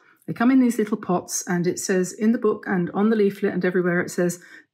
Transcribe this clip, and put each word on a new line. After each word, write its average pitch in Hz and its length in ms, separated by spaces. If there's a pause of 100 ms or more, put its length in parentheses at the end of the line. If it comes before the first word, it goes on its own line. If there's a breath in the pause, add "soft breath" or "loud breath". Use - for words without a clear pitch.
(280 soft breath)
They 165 60
come 240 180
in 269 80
these 240 180
little 214 200
pots, - 500
and 175 180
it 180 140
says 185 340
in 220 180
the 240 60
book - 300
and 175 240
on 208 180
the 226 60
leaflet 202 380
and 180 120
everywhere, 180 340
it 180 120
says, 175 280 (340 loud breath)